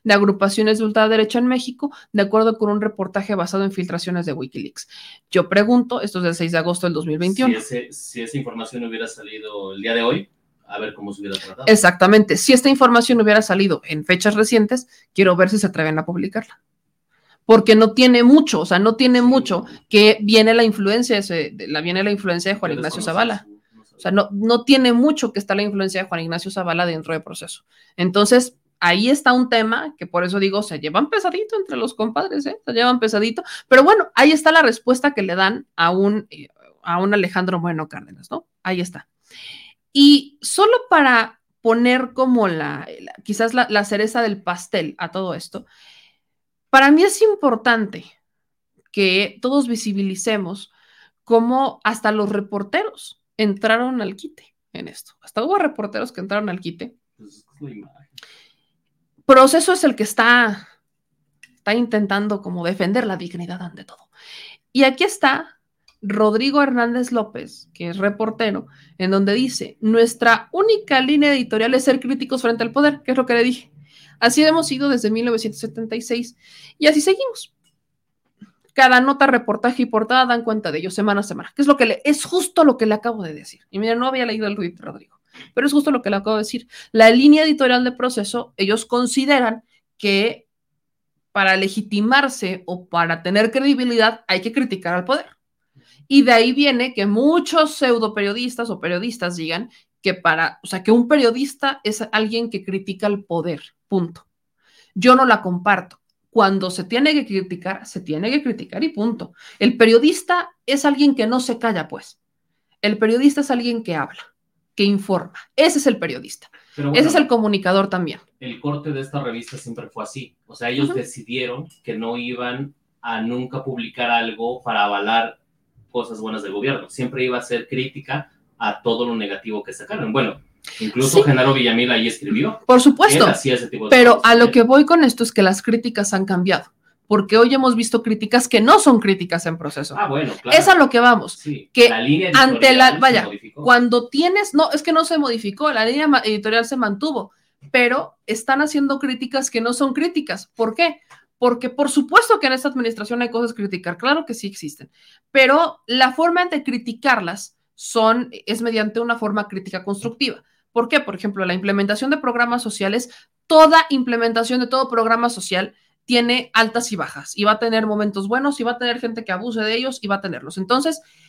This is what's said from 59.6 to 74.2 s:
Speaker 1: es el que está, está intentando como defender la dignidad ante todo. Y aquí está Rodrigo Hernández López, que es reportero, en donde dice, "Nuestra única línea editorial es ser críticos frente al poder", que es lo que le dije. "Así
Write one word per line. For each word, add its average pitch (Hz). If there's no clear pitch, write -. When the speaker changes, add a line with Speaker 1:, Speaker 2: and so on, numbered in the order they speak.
Speaker 1:
es 370
el 277
que 214
está, 226
está 208
intentando 208
como 175
defender 190
la 190
dignidad 175
ante 170
todo. -
Y 269
aquí 269
está 320
Rodrigo 214
Hernández 247
López, -
que 170
es 180
reportero, 202
en 185
donde 196
dice, 254
"Nuestra 226
única 403
línea 285
editorial 240
es 262
ser 269
críticos 262
frente 233
al 226
poder", 285
que 254
es 254
lo 254
que 247
le 233
dije. 247
"Así 247